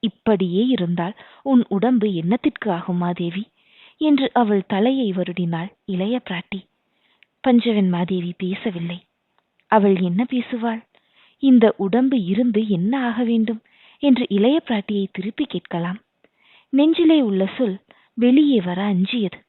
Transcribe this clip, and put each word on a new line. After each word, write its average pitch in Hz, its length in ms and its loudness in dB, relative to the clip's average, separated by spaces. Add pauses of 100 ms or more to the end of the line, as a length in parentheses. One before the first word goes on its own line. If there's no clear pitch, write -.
"இப்படியே 196 640 -2
இருந்தால் 175 480 -2 (280)
உன் 254 260 4
உடம்பு 214 380 0
என்னத்திற்கு 196 640 -2
ஆகும் 175 260 -4
மாதேவி?" 175 520 -4 (480)
என்று 285 360 2
அவள் 208 340 2
தலையை 220 460 0
வருடினாள் 175 600 -4 (120)
இளைய 202 460 -4
பிராட்டி. 185 360 -10 (760)
பஞ்சவன் 226 480 2
மாதேவி 175 480 -2
பேசவில்லை. 180 640 -8 (640)
அவள் 202 300 4
என்ன 185 340 -2
பேசுவாள்? 233 520 -6 (560)
இந்த 247 380 6
உடம்பு 240 480 0
இருந்து 214 440 0
என்ன 208 380 -2
ஆக 233 180 -2
வேண்டும் 226 360 -2 (380)
என்று 254 300 2
இளைய 233 380 2
பிராட்டியை 202 460 -2
திருப்பி 214 320 -6
கேட்கலாம். 175 540 -6 (720)
நெஞ்சிலே 311 540 4
உள்ள 190 360 0
சொல் 202 200 -2 (360)
வெளியே 254 460 4
வர 180 220 -4
அஞ்சியது. 202 560 -2 (100)